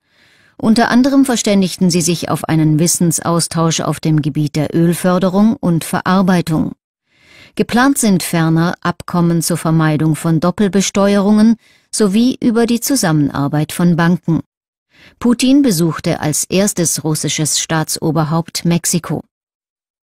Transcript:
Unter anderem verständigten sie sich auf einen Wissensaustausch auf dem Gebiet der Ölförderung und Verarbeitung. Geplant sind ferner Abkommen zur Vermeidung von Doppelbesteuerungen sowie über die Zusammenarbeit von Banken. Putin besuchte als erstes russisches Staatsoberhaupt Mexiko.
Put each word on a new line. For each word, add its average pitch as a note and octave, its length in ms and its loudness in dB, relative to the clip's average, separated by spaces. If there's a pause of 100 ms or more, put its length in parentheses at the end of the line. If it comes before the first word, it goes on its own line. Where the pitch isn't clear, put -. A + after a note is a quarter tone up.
(560)
Unter A3+ 340 2
anderem C4+ 340 4
verständigten G3 680 0
sie E3+ 120 2
sich E3 260 -2
auf - 160 -4
einen D#3 340 2
Wissensaustausch E3 1000 0
auf D3+ 180 -4
dem D#3 240 0
Gebiet D3+ 320 -4
der D#3 220 -2
Ölförderung F3+ 800 2
und E3 260 -2
Verarbeitung. F3+ 880 0 (840)
Geplant B3+ 420 0
sind F#3+ 240 2
ferner E3 580 0
Abkommen E3+ 640 -2
zur E3+ 140 -2
Vermeidung D#3 580 0
von D#3+ 240 0
Doppelbesteuerungen G3+ 1200 2 (360)
sowie A3 480 0
über A#3 260 0
die A3+ 140 -2
Zusammenarbeit D3+ 920 -2
von F3 240 2
Banken. E3+ 440 0 (800)
Putin B3+ 440 2
besuchte E3+ 580 -2
als - 240 -4
erstes F3+ 580 -2
russisches D#3 560 -2
Staatsoberhaupt D#3+ 1080 -4
Mexiko. E3+ 600 -2 (800)